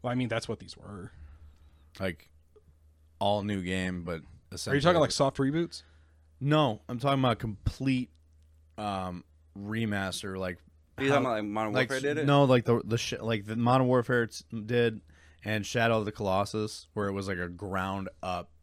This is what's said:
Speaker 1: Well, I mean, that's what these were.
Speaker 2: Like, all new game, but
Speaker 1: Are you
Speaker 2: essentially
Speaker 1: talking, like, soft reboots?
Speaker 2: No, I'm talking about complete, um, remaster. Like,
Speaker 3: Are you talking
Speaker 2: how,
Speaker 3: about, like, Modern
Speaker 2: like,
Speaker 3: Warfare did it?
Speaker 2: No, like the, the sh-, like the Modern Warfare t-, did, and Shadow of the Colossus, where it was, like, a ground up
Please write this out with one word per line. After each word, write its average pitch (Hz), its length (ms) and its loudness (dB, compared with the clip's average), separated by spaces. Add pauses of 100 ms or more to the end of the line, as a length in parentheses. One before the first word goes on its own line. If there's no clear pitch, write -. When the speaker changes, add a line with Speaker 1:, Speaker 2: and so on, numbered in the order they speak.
Speaker 1:
Well, 123 100 -4
I 123 40 0
mean, 127 120 0
that's 113 220 -2
what 110 100 -6
these - 180 -18
were. 101 340 -14 (880)
Speaker 2:
Like, 95 300 -6 (880)
all 104 240 2
new 101 200 -2
game, 92 400 -2
but 85 120 -4
Speaker 1:
Are - 20 -8
you 78 60 -12 (280)
Speaker 2:
essentially 131 300 -2
Speaker 1:
talking, 170 180 6
like, 139 120 4
soft 135 260 0
reboots? 151 460 -2 (580)
Speaker 2:
No, 139 480 2
I'm 120 100 -6
talking 139 240 2
about 120 160 2
complete, 127 720 -2 (680)
um, 92 460 -4 (340)
remaster. 101 800 -2
Like, 92 200 -4 (400)
Speaker 3:
Are 135 60 -2
you 135 60 2
talking 139 160 4
Speaker 2:
how, 127 60 0
Speaker 3:
about, 110 120 0
like, - 60 -4
Modern 107 240 -2
Speaker 2:
like, 127 160 2
Speaker 3:
Warfare 135 240 0
did 147 80 -2
it? 143 40 0
Speaker 2:
No, 143 180 8
like 127 220 6
the, 117 180 2
the 110 140 -2
sh-, - 220 -4
like 107 260 -2
the 110 100 -6
Modern 123 320 4
Warfare 123 400 2
t-, - 160 -14 (220)
did, 117 360 2 (420)
and 107 220 -2
Shadow 117 340 2
of 104 60 -2
the 104 60 -4
Colossus, 101 840 -2
where 104 140 -2
it 98 60 -2
was, 98 160 -4
like, 92 100 -4
a 87 100 -4
ground 95 600 -4 (120)
up 90 280 -6 (140)